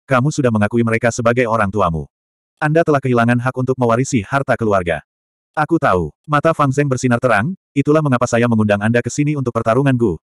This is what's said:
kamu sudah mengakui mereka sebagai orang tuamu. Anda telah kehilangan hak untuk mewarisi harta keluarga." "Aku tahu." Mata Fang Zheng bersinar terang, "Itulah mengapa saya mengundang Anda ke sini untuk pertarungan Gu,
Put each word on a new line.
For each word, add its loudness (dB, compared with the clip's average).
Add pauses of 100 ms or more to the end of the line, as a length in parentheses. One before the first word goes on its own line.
kamu 2
sudah 0
mengakui 0
mereka 0
sebagai 0
orang 0
tuamu. -2 (480)
Anda 2
telah 0
kehilangan 2
hak -4
untuk -2
mewarisi 0
harta -2
keluarga." -2 (480)
"Aku 0
tahu." 0 (160)
Mata 0
Fang 2
Zheng 0
bersinar 0
terang, 0 (240)
"Itulah 2
mengapa 0
saya 0
mengundang 2
Anda 0
ke -8
sini -2
untuk -4
pertarungan 0
Gu, 0